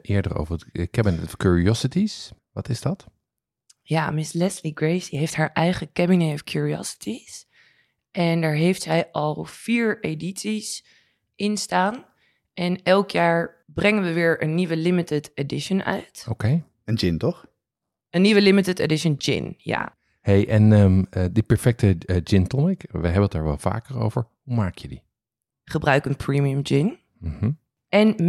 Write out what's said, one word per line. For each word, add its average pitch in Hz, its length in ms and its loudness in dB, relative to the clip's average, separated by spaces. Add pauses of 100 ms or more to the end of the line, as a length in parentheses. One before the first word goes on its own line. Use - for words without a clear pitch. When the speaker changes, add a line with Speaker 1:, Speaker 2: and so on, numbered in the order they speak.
Speaker 1:
eerder 95 340 -2
over 78 180 -4
het, - 180 -10
eh, 87 180 -4
Cabinet 87 340 0
of - 120 -12
Curiosities. 110 920 0 (220)
Wat - 160 -10
is 117 120 -4
dat? - 260 -6 (760)
Speaker 2:
Ja, 156 280 -2
Miss 151 220 -6
Leslie 170 420 -4
Gracie 156 440 -4
heeft 160 160 -2
haar 156 180 0
eigen 175 400 -2
Cabinet 175 420 2
of 139 100 -10
Curiosities. - 1000 -8 (640)
En 170 300 0
daar 160 140 0
heeft 170 280 2
zij 160 300 -2
al 151 320 -4
vier 226 600 -2
edities 190 800 -8 (500)
in 208 220 -4
staan. 196 480 -2 (500)
En 180 280 -2
elk 196 280 2
jaar 170 560 0
brengen 196 360 0
we 170 100 -2
weer 165 300 2
een 156 120 -2
nieuwe 165 220 0
limited 165 580 0
edition 147 480 -4
uit. - 460 -8
Speaker 1:
Oké. 131 360 0 (200)
Speaker 3:
Een 113 140 -2
gin, 85 200 0
toch? - 280 -4 (640)
Speaker 2:
Een 175 120 2
nieuwe 208 180 6
limited 190 380 4
edition 156 400 0
gin, 82 380 -4
ja. - 400 -6 (240)
Speaker 1:
Hey, 101 280 4
en, 107 240 6
ehm, 95 380 6
eh, 92 220 -2
die 110 100 2
perfecte, 110 540 2 (100)
eh, 90 180 0
gin 92 220 4
tonic, 156 440 -2
we 87 140 -6
hebben 87 180 2
het 98 100 2
daar 78 120 -2
wel 78 140 -2
vaker 113 400 -6
over. 113 280 -2 (160)
Hoe 123 140 -8
maak 95 220 -2
je - 100 -14
die? 65 140 -16 (640)
Speaker 2:
Gebruik 147 400 0
een 139 120 -2
premium 139 500 0
gin. 151 320 0 (200)
Speaker 1:
Mhm. 90 320 -4 (380)
Speaker 2:
En 214 260 4 (140)